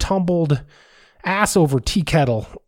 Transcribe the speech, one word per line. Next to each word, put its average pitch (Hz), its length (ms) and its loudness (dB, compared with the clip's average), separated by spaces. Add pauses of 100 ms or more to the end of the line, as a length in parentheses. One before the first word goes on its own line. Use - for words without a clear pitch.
tumbled 170 640 0 (600)
ass 196 320 0
over 143 220 4
tea 175 240 -2
kettle 123 440 0 (220)